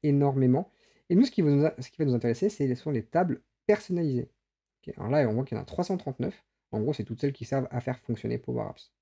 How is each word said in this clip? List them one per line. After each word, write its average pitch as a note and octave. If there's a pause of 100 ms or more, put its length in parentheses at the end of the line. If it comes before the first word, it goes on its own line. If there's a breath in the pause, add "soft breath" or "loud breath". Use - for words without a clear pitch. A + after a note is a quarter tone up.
énormément. C#3+ (400 soft breath)
Et F3
nous, A#3
ce -
qui -
va D3+
nous C#3+
a-, D#3
ce C3
qui -
va D#3
nous B2+
intéresser, A#2+
c'est, C#3
ce -
sont D#3
les A#2+
tables E3+ (240)
personnalisées. E3+ (500)
Ok, -
alors G#2
là, C#3+
on G#2+
voit C3
qu'il A2+
y -
en -
a -
trois -
cent F#3
trente-neuf. - (300)
En A2
gros, C3+
c'est -
toutes -
celles C#3
qui -
servent C3+
à B2+
faire B2+
fonctionner A#2
Power B2
Apps. -